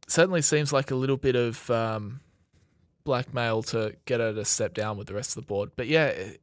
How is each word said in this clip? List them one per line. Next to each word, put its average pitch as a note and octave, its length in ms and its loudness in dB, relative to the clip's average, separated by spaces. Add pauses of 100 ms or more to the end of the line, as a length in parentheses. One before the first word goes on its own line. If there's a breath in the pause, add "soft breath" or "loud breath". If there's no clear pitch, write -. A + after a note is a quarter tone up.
Certainly F3 340 4
seems D3 300 2
like C3+ 180 2
a C3+ 60 -2
little C3 220 0
bit C3 180 2
of, A#2+ 340 0
um, A2+ 500 -2 (840)
blackmail A#2+ 580 0
to A2 320 -2 (100)
get A#2+ 160 0
her A2+ 120 0
to G#2 120 -4
step - 300 0
down G#2+ 240 -4
with G#2 80 -12
the F#2+ 80 -8
rest G2+ 160 -4
of A2 120 -8
the - 40 -16
board. G2+ 300 -2
But B2 100 -4
yeah, D3+ 300 4
i-, F#2+ 260 -10